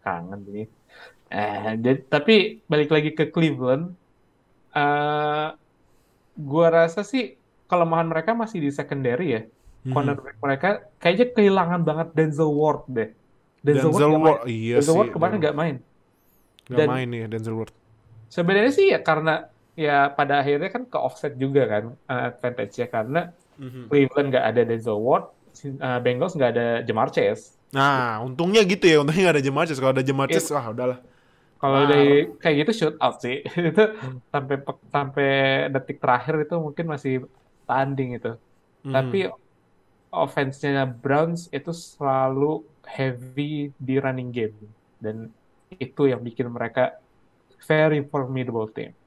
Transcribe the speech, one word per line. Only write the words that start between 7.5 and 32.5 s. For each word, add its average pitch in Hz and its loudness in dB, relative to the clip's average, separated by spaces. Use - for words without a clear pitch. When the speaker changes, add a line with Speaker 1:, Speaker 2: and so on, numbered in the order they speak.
Speaker 1:
kelemahan 165 2
mereka 160 -2
masih 220 -6
di 143 0
secondary 139 -2
ya. 110 -2
Speaker 2:
Hmm. 131 -6
Speaker 1:
Cornerback 139 -4
mereka 139 -2
kayaknya 196 4
kehilangan 190 4
banget 165 -2
Denzel 156 2
Ward 147 0
deh. 113 -4
Denzel 147 4
Speaker 2:
Denzel 147 4
Speaker 1:
Ward 156 6
nggak - 2
Speaker 2:
Ward, 156 4
Speaker 1:
main. 123 -6
Speaker 2:
iya 113 -2
Speaker 1:
Denzel 143 4
Speaker 2:
sih, 170 4
Speaker 1:
Ward 214 2
kemarin 175 0
Speaker 2:
Denzel. 208 -2
Speaker 1:
nggak 147 0
main. 151 -2
Speaker 2:
Nggak 127 2
Speaker 1:
Dan 151 4
Speaker 2:
main 127 -2
ya 117 -6
Denzel 113 -6
Ward. 110 -8
Speaker 1:
sebenarnya 196 2
sih 392 4
ya - 2
karena 156 2
ya 143 4
pada 143 2
akhirnya 147 0
kan 240 -6
ke - -6
offset 127 -6
juga 135 2
kan, 107 0
eh, 123 -6
advantage-nya 120 -6
karena 120 -2
Speaker 2:
Mhm. 123 -12
Speaker 1:
Cleveland 143 2
nggak 127 2
ada 113 2
Denzel 113 -2
Ward, 135 0
si-, 139 -14
eh, 127 -4
Bengals 123 -2
nggak 127 0
ada 117 0
Ja'Marr 117 -2
Chase. - -2
Speaker 2:
Nah, 131 0
untungnya 170 2
gitu 190 2
ya, 160 8
untungnya 165 2
nggak 156 4
ada 143 2
Ja'Marr 139 0
Chase. 147 -6
Kalau 131 4
ada 135 0
Ja'Marr 135 0
Chase, 160 0
Speaker 1:
Iya. 147 -4
Speaker 2:
wah 131 -2
udahlah. 123 -4
Speaker 1:
Kalau 139 2
Speaker 2:
Parah. 143 2
Speaker 1:
dari 143 6
kayak 160 2